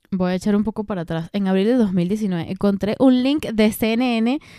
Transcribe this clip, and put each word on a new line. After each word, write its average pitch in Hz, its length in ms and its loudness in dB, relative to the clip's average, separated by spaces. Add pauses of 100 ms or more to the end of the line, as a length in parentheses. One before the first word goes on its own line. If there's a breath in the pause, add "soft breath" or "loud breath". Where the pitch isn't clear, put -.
(120)
voy 180 200 0
a 185 40 0
echar 202 200 0
un 208 80 2
poco 214 200 -6
para 202 180 -6
atrás. 165 320 -6
En 202 140 -2
abril 190 180 2
de 226 80 2
dos 220 200 2
mil 180 140 2
diecinueve 190 440 -4
encontré 202 480 0
un 254 240 4
link 285 240 -2
de 220 240 2
C 220 220 -2
N 240 260 0
N 240 200 0 (200 loud breath)